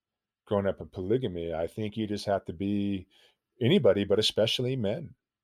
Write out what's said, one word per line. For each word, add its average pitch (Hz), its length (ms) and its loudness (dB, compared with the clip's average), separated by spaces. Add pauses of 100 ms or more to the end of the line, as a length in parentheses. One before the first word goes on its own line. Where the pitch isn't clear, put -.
(460)
growing 101 200 2
up 92 160 -2
in 82 60 -12
polygamy. 92 640 -2
I 82 140 -2
think 107 280 -8
you 110 120 -2
just 101 180 -6
have 98 200 0
to 95 80 -10
be 101 540 -2 (540)
anybody, 113 420 4
but 98 160 2
especially 123 560 0
men 117 380 -4 (300)